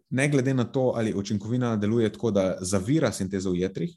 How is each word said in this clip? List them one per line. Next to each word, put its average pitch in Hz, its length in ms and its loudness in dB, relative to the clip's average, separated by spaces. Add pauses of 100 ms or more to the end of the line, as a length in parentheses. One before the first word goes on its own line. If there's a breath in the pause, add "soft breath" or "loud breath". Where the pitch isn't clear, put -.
(100)
ne 131 180 2
glede 135 260 2
na 123 100 2
to, 127 320 0
ali 110 180 0
učinkovina 110 600 -2
deluje 104 360 2
tako, 113 180 -2
da 95 300 2
zavira 104 520 0
sintezo 95 380 -4
v 90 120 0
jetrih 170 340 -4